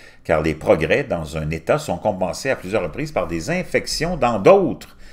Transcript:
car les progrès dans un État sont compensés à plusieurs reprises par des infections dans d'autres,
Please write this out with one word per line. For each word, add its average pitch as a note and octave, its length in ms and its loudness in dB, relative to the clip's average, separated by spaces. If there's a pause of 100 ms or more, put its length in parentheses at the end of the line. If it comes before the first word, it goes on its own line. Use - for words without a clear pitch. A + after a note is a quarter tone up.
(240)
car D#2+ 180 2
les D#2 140 0
progrès G2 480 2
dans D#2+ 340 -6
un D2+ 120 -4
État E2 280 -2
sont F2 200 -6
compensés F#2 520 -2
à B2 60 0
plusieurs F#2 260 -4
reprises C3+ 300 -6
par F2 160 -2
des E2 220 -4
infections E3+ 680 -2
dans A#2+ 240 0
d'autres, D#3+ 560 4 (160)